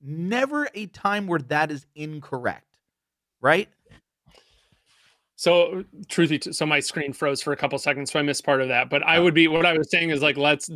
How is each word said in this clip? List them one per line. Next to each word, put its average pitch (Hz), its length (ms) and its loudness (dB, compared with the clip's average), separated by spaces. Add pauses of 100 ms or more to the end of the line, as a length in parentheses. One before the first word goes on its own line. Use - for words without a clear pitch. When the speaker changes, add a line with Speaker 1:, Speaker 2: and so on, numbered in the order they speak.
Speaker 1:
never 240 720 -4
a 208 120 -10
time 202 400 -4
where 170 140 0
that 151 300 0
is 139 240 -10
incorrect, 139 840 -8 (640)
right? 160 280 2 (1700)
Speaker 2:
So, 175 480 2 (240)
truth 170 220 2
be 151 100 -2
t-, - 120 -10
so 156 140 -4
my 147 140 2
screen 143 320 -6
froze 139 280 -2
for 147 120 -4
a 139 40 -2
couple 139 220 -2
seconds, 143 320 -4
so 160 80 -2
I 147 40 0
missed 143 220 -2
part 135 160 2
of 131 80 0
that. 127 220 0
But 143 160 0
I 165 120 4
Speaker 1:
Oh. 170 40 4
Speaker 2:
would 175 120 4
be, 165 120 6
what 160 180 2
I 165 140 4
was 151 100 -2
saying 170 220 0
is, 143 100 0
like, 143 160 2
let's, 143 400 2